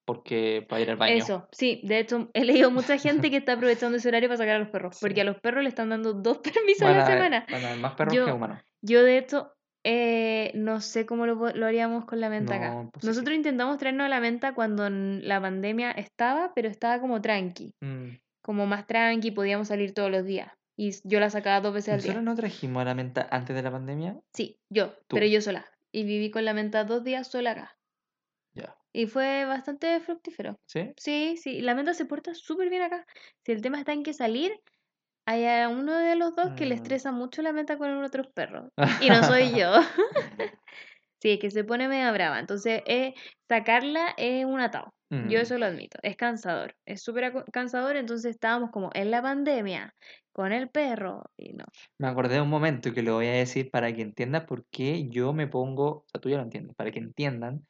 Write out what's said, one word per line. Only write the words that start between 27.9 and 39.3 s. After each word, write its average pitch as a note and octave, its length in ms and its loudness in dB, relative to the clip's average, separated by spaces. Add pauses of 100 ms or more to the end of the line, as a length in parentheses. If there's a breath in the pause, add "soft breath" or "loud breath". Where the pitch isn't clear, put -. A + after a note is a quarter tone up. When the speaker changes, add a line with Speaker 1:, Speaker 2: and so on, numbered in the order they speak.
Speaker 1:
Ya. - 220 -16 (180)
Speaker 2:
Y A3+ 140 0
fue C4+ 380 0
bastante C#4+ 560 -2
fructífero. E4 640 -10
Speaker 1:
¿Sí? G3+ 300 -6
Speaker 2:
Sí, D4+ 400 -2
sí. C4+ 240 -8
La B3 140 0
menta D4 180 0
se E4 120 -4
porta D#4+ 300 -8
súper F4 340 -4
bien F4+ 120 -2
acá. F4 240 -4 (400 loud breath)
Si A#3 80 -2
el G#3+ 80 -2
tema C4+ 180 -4
está C#4+ 140 -4
en D4 100 -4
que D4+ 100 -6
salir, C4 380 0 (760)
hay A#3 200 0
a A#3+ 220 4
uno C#4 300 -2
de E4+ 180 4
los E4+ 200 0
dos F4+ 200 0
que D4+ 100 -2
le B3 100 0
Speaker 1:
Mm. - 20 -2
Speaker 2:
estresa C4 340 -4
mucho B3 300 -6
la D#4+ 120 0
menta D4+ 240 -2
con C#4 260 -4
otros C4+ 240 -4
perros. - 500 -8
Speaker 1:
<laughs> D3 260 4
Speaker 2:
Y C4 60 10
no A#3 140 10
soy B3+ 340 6